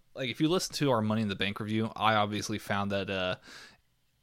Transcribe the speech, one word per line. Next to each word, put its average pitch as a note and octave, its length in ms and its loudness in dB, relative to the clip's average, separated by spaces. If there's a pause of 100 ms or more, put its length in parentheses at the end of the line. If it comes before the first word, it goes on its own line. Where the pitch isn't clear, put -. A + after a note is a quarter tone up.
(140)
like, B2+ 160 -4
if A2 100 -4
you D#3 80 4
listen F3+ 280 0
to C#3+ 140 2
our A2+ 120 4
Money G#2+ 180 2
in G#2+ 80 0
the F#2+ 80 -2
Bank G2+ 240 -2
review, A2 340 -2
I G#2+ 200 4
obviously G#2 440 0
found G2+ 340 -2
that, G2 180 -2
uh, F#2 240 -2 (880)